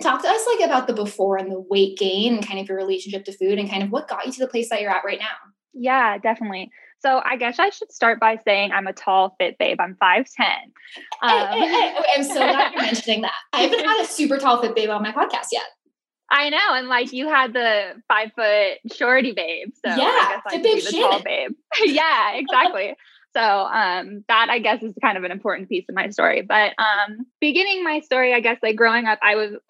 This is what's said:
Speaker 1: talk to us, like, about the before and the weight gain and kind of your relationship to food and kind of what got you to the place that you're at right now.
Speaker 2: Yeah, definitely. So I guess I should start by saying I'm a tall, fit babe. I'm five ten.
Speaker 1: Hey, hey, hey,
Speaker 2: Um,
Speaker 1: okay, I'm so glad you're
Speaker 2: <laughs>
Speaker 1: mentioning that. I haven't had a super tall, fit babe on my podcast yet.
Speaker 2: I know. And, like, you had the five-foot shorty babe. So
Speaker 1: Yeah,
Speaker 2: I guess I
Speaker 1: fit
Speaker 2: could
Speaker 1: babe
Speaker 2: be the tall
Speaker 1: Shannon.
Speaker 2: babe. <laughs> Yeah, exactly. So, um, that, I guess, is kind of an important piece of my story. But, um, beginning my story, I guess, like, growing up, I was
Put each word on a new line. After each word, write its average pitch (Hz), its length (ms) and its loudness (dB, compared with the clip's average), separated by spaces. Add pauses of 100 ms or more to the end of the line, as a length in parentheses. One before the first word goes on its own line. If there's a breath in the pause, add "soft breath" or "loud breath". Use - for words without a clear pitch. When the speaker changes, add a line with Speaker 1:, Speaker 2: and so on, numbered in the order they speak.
Speaker 1:
talk 294 200 0
to - 80 0
us, 453 240 0
like, 381 120 4
about 254 220 0
the 233 60 -2
before 202 420 -2
and 190 160 -4
the 190 80 -6
weight 196 380 0
gain 202 380 0
and 202 120 -6
kind 196 140 -6
of 196 80 -10
your 190 80 -4
relationship 190 480 -4
to 196 80 -10
food 196 260 0
and 202 100 -4
kind 196 140 -4
of 202 80 -4
what 247 160 -4
got - 180 -8
you 262 60 -6
to 254 80 -14
the 254 80 -2
place 233 220 -4
that 220 100 -4
you're 208 120 -4
at - 120 0
right 294 160 -6
now. 214 320 -10 (220)
Speaker 2:
Yeah, 247 440 0
definitely. 208 540 -4 (280 soft breath)
So 262 260 2
I 262 100 0
guess 240 240 -4
I 392 120 4
should - 200 -16
start 233 300 2
by 220 240 2
saying 202 260 2
I'm 196 160 -2
a 190 60 -6
tall, 190 440 2
fit 180 200 -2
babe. 175 240 0
I'm 185 180 -4
five 202 340 4
ten. 226 140 0 (720 loud breath)
Speaker 1:
Hey, 214 380 2
hey, 330 80 2
hey, 349 220 2
Speaker 2:
Um, - 100 -6
Speaker 1:
okay, 320 160 2
I'm 285 80 0
so - 120 -6
glad - 360 2
you're 262 100 -6
Speaker 2:
<laughs> - 20 0
Speaker 1:
mentioning 220 400 -2
that. 180 100 -4 (180)
I 247 120 2
haven't 453 200 2
had 440 180 2
a - 60 -2
super 277 300 0
tall, 247 240 2
fit 220 160 -2
babe 214 120 0
on 208 140 -2
my 214 80 -6
podcast - 400 -2
yet. - 120 -4 (640)
Speaker 2:
I 294 220 2
know. 339 240 2
And, 254 140 -2
like, 254 260 0
you 302 160 -4
had 262 240 2
the 220 540 0
five-foot 214 840 0
shorty 254 420 2
babe. 165 420 -6
So - 160 -6
Speaker 1:
Yeah, 262 140 0
Speaker 2:
I 480 240 2
guess - 180 -6
I - 20 -8
Speaker 1:
fit 330 60 -6
Speaker 2:
could - 80 -4
Speaker 1:
babe 440 140 4
Speaker 2:
be - 40 -2
the - 100 -6
tall 392 200 2
Speaker 1:
Shannon. - 120 0
Speaker 2:
babe. - 280 -4 (160)
<laughs> 392 280 2
Yeah, 277 380 2
exactly. 254 600 0 (420 soft breath)
So, 233 40 2
um, 196 840 0
that, 233 220 4
I 240 80 2
guess, 226 240 0
is 220 220 -10
kind 202 160 0
of 185 40 -6
an 180 60 -6
important 190 400 -6
piece 180 180 -4
of 190 60 -12
my 190 160 -4
story. - 320 2
But, 208 380 2
um, 214 480 -2 (120)
beginning 370 440 0
my 311 160 -2
story, 254 340 2
I 240 60 2
guess, 233 240 0
like, 220 120 0
growing 233 300 2
up, 220 160 0
I 208 140 4
was 214 160 -2 (180)